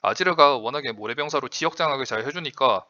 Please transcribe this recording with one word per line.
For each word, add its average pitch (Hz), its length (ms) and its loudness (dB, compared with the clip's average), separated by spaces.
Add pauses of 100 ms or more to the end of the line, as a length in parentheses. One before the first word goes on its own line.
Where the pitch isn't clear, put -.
아지르가 147 540 4
워낙에 123 360 -6
모래병사로 131 560 -4
지역 - 280 -4
장악을 143 300 0
잘 110 200 -4
해주니까 135 640 0